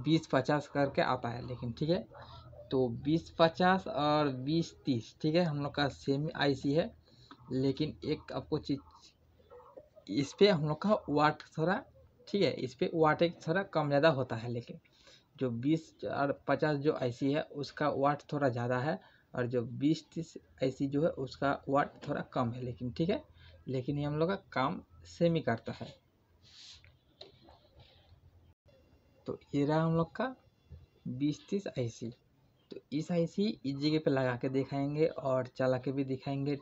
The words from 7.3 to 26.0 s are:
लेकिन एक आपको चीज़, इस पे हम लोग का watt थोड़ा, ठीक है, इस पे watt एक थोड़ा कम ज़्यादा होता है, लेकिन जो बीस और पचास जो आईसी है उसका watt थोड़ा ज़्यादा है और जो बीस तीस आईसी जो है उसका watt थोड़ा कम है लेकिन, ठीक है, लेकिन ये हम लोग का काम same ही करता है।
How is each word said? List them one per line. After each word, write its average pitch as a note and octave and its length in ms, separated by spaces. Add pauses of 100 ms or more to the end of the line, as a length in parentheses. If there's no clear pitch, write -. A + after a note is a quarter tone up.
लेकिन C3+ 420 (120)
एक D3+ 260
आपको C3+ 260
चीज़, C#3 220 (1300)
इस C3 240
पे G3+ 140
हम D#3 200
लोग D3+ 140
का G#3 160 (120)
watt D3+ 320 (140)
थोड़ा, F3+ 240 (480)
ठीक G3+ 140
है, C#3 100
इस - 220
पे - 200
watt D#3 280
एक E3+ 240
थोड़ा F3 180
कम D3+ 240
ज़्यादा C#3+ 220
होता B2+ 260
है, A#2+ 140
लेकिन A#2+ 280 (580)
जो B2+ 160
बीस C#3+ 400 (140)
और C#3 260 (160)
पचास D3 300
जो D3 160
आईसी C3+ 380
है D3+ 100 (120)
उसका D3 360
watt C#3 320 (100)
थोड़ा C#3+ 160
ज़्यादा A#2+ 320
है D#3+ 180 (360)
और B2 120
जो A#2+ 160 (160)
बीस D3+ 320
तीस - 260 (260)
आईसी C3+ 260
जो C#3+ 140
है E3+ 160
उसका C#3 320 (180)
watt C#3 240 (120)
थोड़ा - 160 (120)
कम B2 180
है B2 120
लेकिन, B2 280
ठीक E3 200
है, D4 120 (460)
लेकिन C3 300
ये C#3+ 60
हम D3 120
लोग D#3+ 120
का G3 80 (160)
काम C#3+ 280 (280)
same E3+ 260
ही D#3+ 80
करता A2+ 320
है। - 180 (3250)